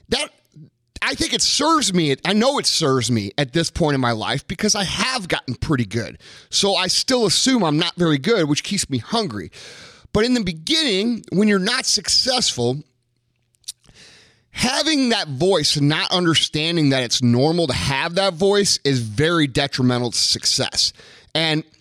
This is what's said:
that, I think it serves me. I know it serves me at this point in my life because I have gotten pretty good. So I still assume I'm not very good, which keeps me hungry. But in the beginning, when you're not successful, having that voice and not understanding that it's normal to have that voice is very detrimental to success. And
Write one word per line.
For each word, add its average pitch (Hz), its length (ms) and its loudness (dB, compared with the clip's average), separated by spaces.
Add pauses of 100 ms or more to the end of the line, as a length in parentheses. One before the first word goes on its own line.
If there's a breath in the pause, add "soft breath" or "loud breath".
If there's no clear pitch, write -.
that, 294 200 -4 (720)
I 240 140 -4
think 311 180 -4
it 147 80 -2
serves 294 500 0
me. 156 320 2
I 180 100 0
know 214 260 2
it - 80 -2
serves 131 420 2
me 107 260 0
at 135 180 -4
this 165 180 -2
point 147 240 0
in 135 40 0
my 120 120 2
life 110 360 -4
because 208 280 -2
I 202 80 -2
have 208 440 -4
gotten 127 280 -4
pretty 127 300 -2
good. 92 340 -8 (320 loud breath)
So 202 240 0
I 180 100 0
still 240 400 0
assume 240 380 2
I'm 151 160 2
not 170 160 -2
very 160 240 2
good, 185 280 2
which 147 160 -2
keeps - 280 -4
me 127 80 -2
hungry. 117 520 -4 (600 loud breath)
But 208 100 2
in 247 120 2
the 233 80 0
beginning, 214 880 -2
when 208 160 2
you're 202 100 4
not 240 300 -2
successful, 147 960 0 (1700 loud breath)
having 277 580 0
that 196 200 -2
voice 156 480 2
and 143 120 2
not 165 220 -2
understanding 165 800 2
that 135 120 2
it's 123 220 -2
normal 143 420 4
to 127 80 -2
have 143 400 -2
that 190 220 0
voice 196 480 2
is 135 160 2
very 147 480 2
detrimental 123 640 0
to - 80 -6
success. - 720 -2 (400 loud breath)
And 156 300 0 (180 soft breath)